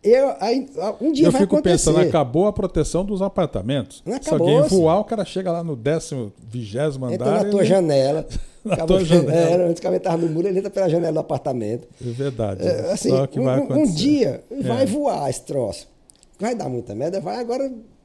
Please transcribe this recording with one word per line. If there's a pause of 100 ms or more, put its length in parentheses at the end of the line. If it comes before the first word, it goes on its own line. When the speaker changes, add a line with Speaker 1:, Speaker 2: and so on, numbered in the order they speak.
Speaker 1:
Eu,
aí, (320)
um
dia
Speaker 2:
Eu
Speaker 1:
vai
Speaker 2:
fico
Speaker 1:
acontecer.
Speaker 2:
pensando,
acabou
a
proteção
dos
apartamentos.
Speaker 1:
Não
Speaker 2:
Se
alguém
Speaker 1:
acabou,
assim.
Speaker 2:
voar,
o
cara
chega
lá
no
décimo, (160)
vigésimo
andar,
Speaker 1:
Entra (140)
na
tua
Speaker 2:
ele
Speaker 1:
janela.
Speaker 2:
<laughs> (300)
Na
Speaker 1:
Acabou
Speaker 2:
tua
Speaker 1:
que
Speaker 2:
janela.
Speaker 1:
era,
antes
que
a
tava
no
muro,
ele
entra
pela
janela
do
apartamento. (120)
Speaker 2:
É
verdade.
Speaker 1:
É,
assim,
Speaker 2:
Só
que
Speaker 1:
um,
Speaker 2:
vai
Speaker 1:
um,
um
Speaker 2:
acontecer.
Speaker 1:
dia (180)
vai
Speaker 2:
É.
Speaker 1:
voar
esse
troço. (500)
Vai
dar
muita
merda,
vai
agora (340)